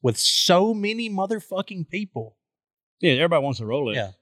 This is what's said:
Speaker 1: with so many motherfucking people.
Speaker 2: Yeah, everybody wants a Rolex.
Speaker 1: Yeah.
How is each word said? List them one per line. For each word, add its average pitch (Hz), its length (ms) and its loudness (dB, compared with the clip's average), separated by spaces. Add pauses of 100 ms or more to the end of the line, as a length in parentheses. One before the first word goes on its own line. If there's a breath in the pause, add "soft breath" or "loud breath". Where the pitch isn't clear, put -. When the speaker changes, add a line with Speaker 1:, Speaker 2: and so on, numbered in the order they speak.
Speaker 1:
with 117 160 2
so 196 560 4
many 214 360 -4
motherfucking 190 800 -6
people. 175 480 -10 (640)
Speaker 2:
Yeah, 160 140 4
everybody 156 300 2
wants 135 160 -4
a 113 40 -8
Rolex. 117 320 -2
Speaker 1:
Yeah. 101 160 -4 (100)